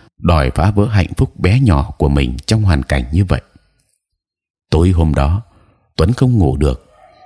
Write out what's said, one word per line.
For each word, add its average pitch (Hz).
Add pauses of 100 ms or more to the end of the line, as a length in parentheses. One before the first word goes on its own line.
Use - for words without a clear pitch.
(180)
đòi 80
phá 87
vỡ 104
hạnh 101
phúc -
bé 104
nhỏ 82
của 78
mình 67 (100)
trong 110
hoàn 82
cảnh 67
như 95
vậy. 76 (1300)
Tối 85
hôm 82
đó, 80 (540)
Tuấn 85
không 127
ngủ 71
được. 69 (360)